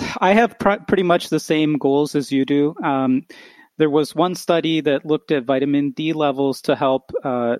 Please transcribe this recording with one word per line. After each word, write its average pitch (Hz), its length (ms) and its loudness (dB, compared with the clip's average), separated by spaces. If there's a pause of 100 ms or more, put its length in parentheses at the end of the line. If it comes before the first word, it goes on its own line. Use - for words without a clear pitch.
(220)
I 190 120 4
have 220 240 2
pr-, 202 300 0
pretty 190 160 2
much 175 260 2
the 156 100 0
same 151 380 0
goals 143 380 0
as 139 160 -2
you 135 140 2
do. 143 360 0
Um, 135 440 0 (520)
there 156 120 2
was 143 260 0
one 175 200 0
study 160 440 0
that 143 260 0
looked 151 260 -2
at 139 120 0
vitamin 139 480 0
D 156 220 -4
levels 139 480 -2
to 143 160 0
help, 135 340 -2 (120)
uh, 123 360 -2